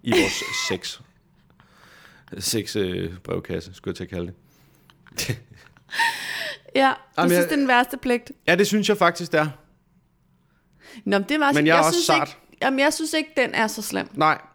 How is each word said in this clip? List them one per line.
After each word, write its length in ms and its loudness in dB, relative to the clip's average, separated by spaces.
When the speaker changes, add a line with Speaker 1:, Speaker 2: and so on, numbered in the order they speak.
Speaker 1:
I 80 -2
vores 320 0
Speaker 2:
<laughs> 160 -6
Speaker 1:
sex. 300 -8
Sex, 360 -4
øh, 480 -4
brevkasse, 500 -6
skulle 180 -10
jeg 40 -8
til 80 -10
at 60 -12
kalde 220 -8
det. 200 -6
<laughs> 0 -
Speaker 2:
Ja, 140 6
du 320 -4
Speaker 1:
Jamen, 80 4
Speaker 2:
synes, 120 4
Speaker 1:
jeg 80 0
Speaker 2:
det 40 0
er 60 2
den 80 2
værste 300 2
pligt? 340 -2
Speaker 1:
Ja, 80 6
det 120 4
synes 220 2
jeg 80 4
faktisk, 340 2
det 80 4
er. 80 2
Speaker 2:
Nå, 140 2
men 100 -2
det 20 -2
er 80 0
meget 160 2
Speaker 1:
Men 100 4
Speaker 2:
sjovt. 20 4
Speaker 1:
jeg 60 6
er 40 6
Speaker 2:
Jeg 80 6
Speaker 1:
også 60 4
Speaker 2:
synes 140 0
Speaker 1:
sart. 220 2
Speaker 2:
ikke, 120 -18
jamen, 180 0
jeg 140 4
synes 200 -6
ikke, 240 -2
den 160 0
er 140 0
så 140 -8
slem. 320 -6
Speaker 1:
Nej. 240 2